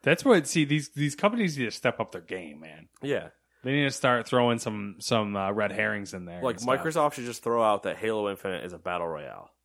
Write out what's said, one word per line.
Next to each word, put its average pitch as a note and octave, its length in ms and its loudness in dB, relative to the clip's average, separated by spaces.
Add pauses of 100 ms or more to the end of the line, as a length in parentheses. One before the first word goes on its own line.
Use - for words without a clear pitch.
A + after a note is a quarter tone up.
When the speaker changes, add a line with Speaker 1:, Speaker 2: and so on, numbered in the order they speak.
Speaker 1:
That's D#3 200 4
what, G3 220 8
see, D#3+ 180 2
these, C#3+ 260 0
these D3 260 -2
companies G3+ 420 0
need B2+ 80 0
to G#2 60 -2
step - 280 0
up A2 120 -4
their F2+ 80 -10
game, D#2+ 400 -10
man. D#2 280 -20 (140)
Speaker 2:
Yeah. A2 260 -4 (360)
Speaker 1:
They B2+ 80 -2
need C#3+ 120 2
to C3+ 60 2
start B2 380 2
throwing A#2+ 300 4
some, G#2 420 -6
some, G#2 360 0
uh, G2 140 0
red G#2 220 0
herrings G#2 420 -2
in F2+ 100 -10
there F2 180 -10
Speaker 2:
Like, B2 140 0
Speaker 1:
and A2+ 60 -10
stuff. B2+ 180 2
Speaker 2:
Microsoft D#3 340 0
should B2 120 -10
just A#2 160 -10
throw A#2 200 0
out G#2 200 2
that E2+ 140 -4
Halo G#2+ 340 -2
Infinite F#2 340 -6
is F2+ 80 -8
a E2+ 60 -14
battle F2 300 -4
royale. C#2+ 420 -10 (140)